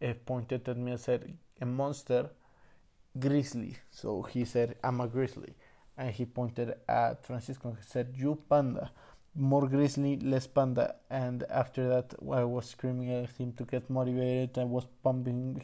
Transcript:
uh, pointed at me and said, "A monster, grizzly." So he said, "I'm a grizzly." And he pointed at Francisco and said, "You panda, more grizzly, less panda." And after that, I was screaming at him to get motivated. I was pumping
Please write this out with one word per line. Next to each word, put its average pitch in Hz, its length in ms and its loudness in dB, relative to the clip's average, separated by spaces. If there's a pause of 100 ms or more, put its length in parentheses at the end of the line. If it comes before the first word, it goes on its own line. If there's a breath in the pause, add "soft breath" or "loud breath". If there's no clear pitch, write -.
uh, 123 100 0 (120)
pointed 127 440 -4
at 120 80 -2
me 123 140 -4
and 120 80 -6
said, 127 340 -2 (260)
"A 127 60 -4
monster, 135 640 0 (880 soft breath)
grizzly." 131 600 0 (120)
So - 320 -4
he 123 240 -2
said, 120 380 2
"I'm 123 180 0
a 123 60 -2
grizzly." 127 480 -4 (420 soft breath)
And 131 140 -4
he 123 120 -4
pointed 120 520 -2 (120)
at 117 380 2
Francisco 127 420 -8
and 113 160 -6
said, 127 320 -4
"You 147 340 0
panda, 139 400 4 (460 loud breath)
more 139 320 4
grizzly, 139 480 4
less 131 320 0
panda." 127 480 2 (140)
And 123 400 -2
after 127 400 0
that, 127 240 2 (180)
I 127 140 4
was 120 240 -2
screaming 127 420 -4
at 123 200 -2
him 123 260 -6
to 123 80 -6
get 123 240 -4
motivated. 127 680 2
I 127 60 2
was 123 220 0 (180)
pumping 127 600 0